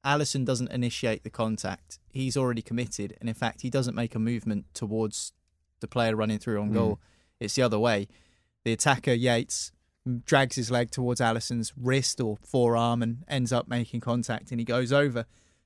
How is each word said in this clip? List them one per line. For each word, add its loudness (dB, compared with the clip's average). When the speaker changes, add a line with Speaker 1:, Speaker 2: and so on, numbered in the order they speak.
Speaker 1:
Alisson 0
doesn't 0
initiate -2
the -10
contact. -4
He's -4
already 0
committed, -6
and -6
in -4
fact, -4
he -4
doesn't 0
make -2
a -2
movement -2
towards -4
the -8
player 2
running 2
through -2
on -2
Speaker 2:
Mm. 2
Speaker 1:
goal. 2
It's -4
the 4
other 2
way. 2
The 2
attacker, 2
Yates, 0
drags 4
his -2
leg 0
towards -2
Alisson's 0
wrist 0
or -2
forearm 4
and -2
ends 0
up 0
making -2
contact, -2
and -2
he -4
goes 0
over. 2